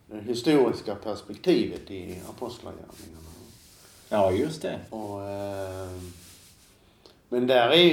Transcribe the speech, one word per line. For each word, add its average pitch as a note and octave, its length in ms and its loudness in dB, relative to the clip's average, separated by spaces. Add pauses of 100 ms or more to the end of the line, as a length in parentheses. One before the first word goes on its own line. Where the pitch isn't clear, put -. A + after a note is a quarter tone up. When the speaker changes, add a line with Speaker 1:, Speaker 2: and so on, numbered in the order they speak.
Speaker 1:
det G#2+ 140 -12
historiska A#2 720 2
perspektivet - 960 -2
i F2+ 280 -12 (120)
apostlagärningarna. E2+ 880 -14 (880)
Speaker 2:
Ja, G2 240 4
just D3 300 -2
det. - 160 -6 (120)
Speaker 1:
Och, G2+ 320 -10
eh, G2 680 -8 (1400)
men B2 180 0
där B2 240 6
är E3 120 8 (100)